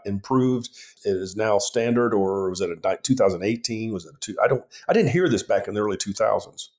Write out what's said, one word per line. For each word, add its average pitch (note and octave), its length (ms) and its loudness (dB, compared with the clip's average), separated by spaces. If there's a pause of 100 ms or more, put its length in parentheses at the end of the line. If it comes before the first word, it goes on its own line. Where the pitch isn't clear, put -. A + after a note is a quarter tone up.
improved? B2 640 0 (340)
It G2 120 0
is F#2 200 -6
now G#2+ 220 2
standard, A#2 540 2
or G2 380 0
was F2+ 100 -6
it F2 100 -2
a E2+ 180 -4
ni-, F#2+ 140 0
two C3 120 2
thousand G2 300 2
eighteen? A2+ 480 -4
Was F2+ 120 -6
it D#2+ 100 -20
a - 60 -20
two, G2 220 -10
I A#2+ 60 4
don't, C3 160 0 (240)
I D#3 40 2
didn't F3+ 200 2
hear - 160 2
this A2 140 2
back G2 260 -2
in G2+ 60 -8
the G#2 60 0
early G#2 160 -2
two G2+ 160 -6
thousands. - 680 -2